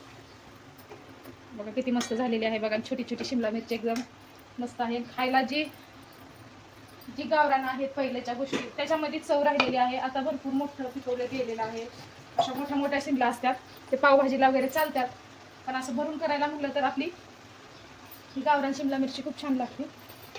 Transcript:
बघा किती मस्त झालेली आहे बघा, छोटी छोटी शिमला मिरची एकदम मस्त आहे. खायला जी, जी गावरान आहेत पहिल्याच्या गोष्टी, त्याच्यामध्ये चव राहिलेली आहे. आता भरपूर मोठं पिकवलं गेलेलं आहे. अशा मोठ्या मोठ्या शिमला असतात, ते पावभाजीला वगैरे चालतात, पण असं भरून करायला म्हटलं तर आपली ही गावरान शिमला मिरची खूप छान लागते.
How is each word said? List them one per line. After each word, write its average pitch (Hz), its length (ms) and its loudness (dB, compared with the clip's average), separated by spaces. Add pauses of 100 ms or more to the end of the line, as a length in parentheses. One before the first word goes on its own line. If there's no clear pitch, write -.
(1500)
बघा 214 180 -10
किती 254 200 -2
मस्त 240 240 0
झालेली 226 300 2
आहे 220 140 0
बघा, 214 180 0 (140)
छोटी 254 200 -2
छोटी 233 140 -4
शिमला 226 260 0
मिरची 226 240 -4
एकदम 226 200 -2 (640)
मस्त 240 220 -6
आहे. 233 180 0 (180)
खायला 262 260 4
जी, 285 220 0 (1500)
जी 285 60 -6
गावरान 277 420 4
आहेत 262 240 -2
पहिल्याच्या 247 460 -4
गोष्टी, 269 220 -2
त्याच्यामध्ये 294 640 -2
चव 285 220 2
राहिलेली 285 340 4
आहे. 247 200 2
आता 262 240 -2
भरपूर 269 320 -4
मोठं 277 320 -2
पिकवलं 247 400 -4
गेलेलं 233 380 -4
आहे. 226 500 -8 (260)
अशा 262 140 2
मोठ्या 277 240 -2
मोठ्या 277 260 2
शिमला 254 240 2
असतात, 247 280 2 (380)
ते 262 40 4
पावभाजीला 269 520 8
वगैरे 262 200 4
चालतात, 285 380 2 (600)
पण 254 80 -4
असं 254 220 -4
भरून 302 220 -2
करायला 294 280 2
म्हटलं 294 280 -4
तर 285 80 2
आपली 269 220 0 (1300)
ही 269 60 -2
गावरान 277 300 4
शिमला 277 240 0
मिरची 269 260 -2
खूप 285 200 -8
छान 277 140 0
लागते. 247 260 -4 (560)